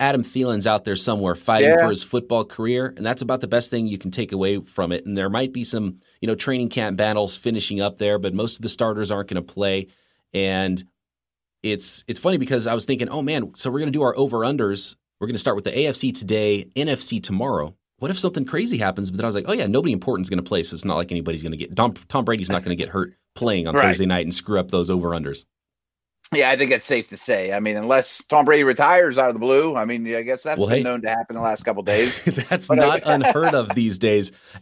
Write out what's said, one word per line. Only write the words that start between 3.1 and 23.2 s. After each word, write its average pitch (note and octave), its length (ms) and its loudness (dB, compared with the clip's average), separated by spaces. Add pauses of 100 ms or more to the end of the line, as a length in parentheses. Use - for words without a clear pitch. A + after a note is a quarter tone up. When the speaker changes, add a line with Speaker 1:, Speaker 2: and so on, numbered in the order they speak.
Speaker 1:
about B2+ 180 -2
the C3 80 -6
best A#2 220 0
thing A2+ 180 -2
you G2+ 100 -4
can F#2+ 140 -8
take G2+ 220 -4
away G2 260 0
from F2 320 -4
it. F2 140 -4
And G2+ 120 -4
there G2 120 0
might C3 240 -2
be B2 100 -6
some, G#2+ 380 -6 (180)
you G2+ 80 -2
know, A2 80 0
training B2 320 -2
camp G#2 300 -2
battles G#2 400 0
finishing G#2+ 420 -2
up G2+ 200 -2
there, G#2 200 2
but F#2 140 -2
most A2 240 -4
of A2+ 60 -10
the A2+ 60 -6
starters G#2+ 420 -2
aren't G2 180 -4
gonna F2+ 120 -4
play. G2 460 -2 (460)
And F#2+ 500 0 (800)
it's, G#2 440 -6
it's A#2 120 -8
funny F#3 180 2
because B2+ 300 0
I A#2 80 0
was A2 100 -4
thinking, A#2+ 240 -2
"Oh, D3 140 -4
man, C3+ 320 -4
so C3 160 -6
we're C3+ 80 -2
gonna D3+ 120 -2
do D3 120 0
our B2 120 2
over-unders. A#2 800 0 (240)
We're G#2+ 80 -4
gonna A#2 120 -4
start A2 160 0
with G2+ 100 -8
the G2 120 -2
A D3 100 2
F C3+ 80 -2
C C3 160 -2
today, G#2 640 0
N C#3+ 120 -2
F C#3 140 -2
C - 180 -4
tomorrow. F#2+ 560 -4 (220)
What C#3+ 140 -4
if F#3 80 -6
something F3 260 -2
crazy F#3+ 320 -2
happens?" G2 320 -2
But F#2 80 -6
then A2 80 -2
I - 20 0
was A2 80 -2
like, G2+ 120 -2
"Oh, G3+ 60 0
yeah, A3+ 120 0
nobody B2 260 2
important's F#2 380 -2
gonna F#2 140 -2
play, - 180 -2
so E2 140 -8
it's D#2+ 100 -10
not F2+ 100 0
like F2 160 -2
anybody's E2 300 -4
gonna D#2+ 160 -8
get, D2+ 180 -10
Tom, A2 200 2 (120)
Tom C3 160 -2
Brady's A2 260 -2
not F2+ 140 -2
gonna F2 120 -2
get F2 140 -6
hurt F#2+ 260 -4 (180)